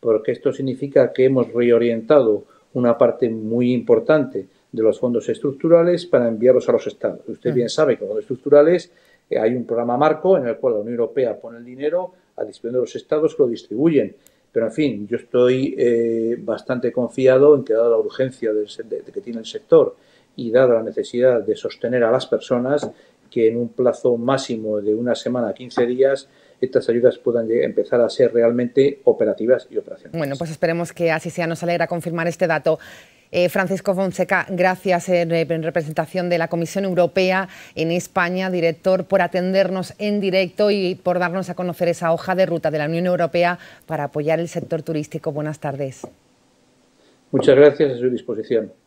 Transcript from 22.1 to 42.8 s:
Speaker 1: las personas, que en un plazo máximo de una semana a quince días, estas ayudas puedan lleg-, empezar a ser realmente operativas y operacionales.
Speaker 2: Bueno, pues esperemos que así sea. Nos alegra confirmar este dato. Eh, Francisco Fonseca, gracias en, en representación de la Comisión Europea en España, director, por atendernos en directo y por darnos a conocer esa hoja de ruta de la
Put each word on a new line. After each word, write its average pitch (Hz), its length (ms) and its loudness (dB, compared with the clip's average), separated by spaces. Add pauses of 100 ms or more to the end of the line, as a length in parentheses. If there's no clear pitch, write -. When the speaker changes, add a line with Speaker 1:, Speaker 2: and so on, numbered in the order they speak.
Speaker 1:
las 131 160 0
personas, 127 640 -2 (420)
que 113 180 2
en 117 80 0
un 120 140 -4
plazo 120 460 0
máximo 117 640 -4
de 104 140 0
una 117 200 -2
semana 120 340 -4
a 95 60 -6
quince 123 320 -4
días, 135 420 0 (320)
estas 131 280 0
ayudas 120 300 2
puedan 117 300 -2
lleg-, 113 160 2
empezar 120 360 -2
a 117 80 2
ser 120 240 2
realmente 120 720 2
operativas 113 680 0
y - 60 -6
operacionales. - 420 -10
Speaker 2:
Bueno, 139 180 -6
pues 160 140 -8
esperemos 165 420 -4
que 170 180 -2
así 160 200 -4
sea. 170 180 -6
Nos 165 140 -6
alegra 170 260 -2
confirmar 170 400 -4
este 170 180 -2
dato. 160 320 0 (540)
Eh, 175 160 2
Francisco 190 480 -2
Fonseca, 185 520 -2
gracias 180 600 0
en, 170 240 0
en 165 320 -2
representación 165 640 -4
de 175 100 0
la 165 80 -2
Comisión 170 380 -4
Europea 185 640 0 (260)
en 160 160 -2
España, 180 600 -2
director, 180 560 0
por 190 160 2
atendernos 185 760 0
en 208 220 -2
directo 190 500 0
y 190 240 -2
por 180 240 -2
darnos 180 320 -4
a 175 40 -8
conocer 180 340 -4
esa 165 240 -2
hoja 175 240 -2
de 185 100 2
ruta 160 240 -2
de 156 80 -4
la 147 80 -2